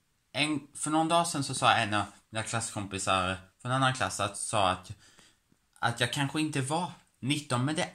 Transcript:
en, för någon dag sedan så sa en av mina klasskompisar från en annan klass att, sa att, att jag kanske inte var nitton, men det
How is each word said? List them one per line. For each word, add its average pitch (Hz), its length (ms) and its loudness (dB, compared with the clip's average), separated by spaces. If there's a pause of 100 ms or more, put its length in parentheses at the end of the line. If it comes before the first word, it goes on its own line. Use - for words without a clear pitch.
(320)
en, 151 440 -2
för - 160 -4
någon 160 160 4
dag 170 200 4
sedan 170 160 -2
så 131 100 -6
sa 120 200 6
en 107 200 2
av 104 120 2 (240)
mina - 140 -4
klasskompisar 95 920 -2 (240)
från 123 100 -6
en 131 40 2
annan 131 180 2
klass 95 260 -4
att, 101 180 -2
sa 98 320 2
att, 90 220 -2 (880)
att 117 200 0
jag 120 140 0
kanske 151 280 0
inte 147 200 -2
var 151 300 -2 (280)
nitton, 131 460 -2
men 151 100 -2
det 175 200 -2